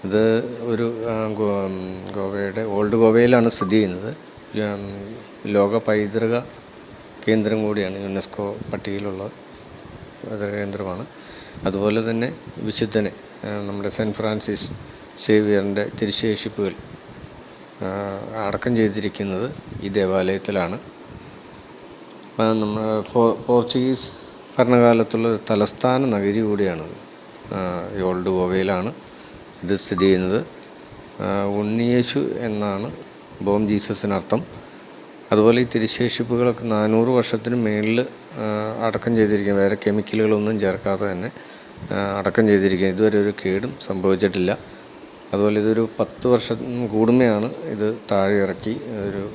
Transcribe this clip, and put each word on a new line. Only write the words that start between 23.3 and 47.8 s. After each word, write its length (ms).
പോർച്ചുഗീസ് 640
ഭരണകാലത്തുള്ള 760
ഒരു 60
തലസ്ഥാന 560
നഗരി 320
കൂടിയാണത്, 480
ആ, 20
ഈ 120
ഓൾഡ് 280
ഗോവയിലാണ് 540
ഇത് 100
സ്ഥിതി 220
ചെയ്യുന്നത്. 340
ആ, 20
ഉണ്ണിയേശു 600
എന്നാണ് 400
ബോം 260
ജീസസിനർത്ഥം. 680
അതുപോലെ 300
ഈ 140
തിരുശേഷിപ്പുകളൊക്കെ 960
നാനൂറ് 440
വർഷത്തിന് 480
മേളിൽ, 340
ആ, 20
അടക്കം 320
ചെയ്തിരിക്കുക, 420
വേറെ 240
കെമിക്കലുകളൊന്നും 800
ചേർക്കാതെ 480
തന്നെ, 180
ആ, 20
അടക്കം 280
ചെയ്തിരിക്കുക. 480
ഇതുവരെ 300
ഒരു 80
കേടും 280
സംഭവിച്ചിട്ടില്ല. 640
അതുപോലെ 300
ഇതൊരു 260
പത്ത് 340
വർഷം 600
കൂടുമ്പോഴാണ് 560
ഇത് 120